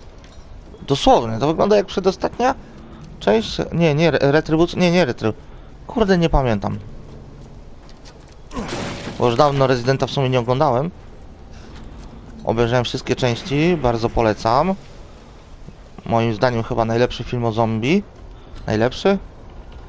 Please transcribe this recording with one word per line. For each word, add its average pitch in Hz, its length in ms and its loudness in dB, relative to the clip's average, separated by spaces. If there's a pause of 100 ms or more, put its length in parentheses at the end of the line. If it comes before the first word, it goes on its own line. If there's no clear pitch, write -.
(840)
Dosłownie, 139 560 4
to 123 80 2
wygląda 196 300 4
jak 196 100 2
przedostatnia 202 680 0 (680)
część. 220 380 0 (140)
Nie, 160 220 4
nie, 165 140 4
re-, 139 240 4
Retrybuc-, 156 440 2
nie, 175 140 4
nie, 175 140 4
retry-, 113 280 0 (540)
kurde, 190 320 2
nie 165 100 4
pamiętam. 104 500 2 (2500)
Bo 123 80 4
już 117 100 2
dawno 139 300 6
Residenta 131 400 2
w - 40 -8
sumie 135 200 0
nie 127 80 2
oglądałem. 127 520 2 (1500)
Obejrzałem 117 400 2
wszystkie 127 320 -4
części, 143 680 0
bardzo 117 260 0
polecam. 117 680 2 (1300)
Moim 113 280 0
zdaniem 117 280 2
chyba 117 220 0
najlepszy 117 400 0
film 123 200 -4
o 117 80 0
zombie. 113 500 2 (640)
Najlepszy? 123 520 2 (720)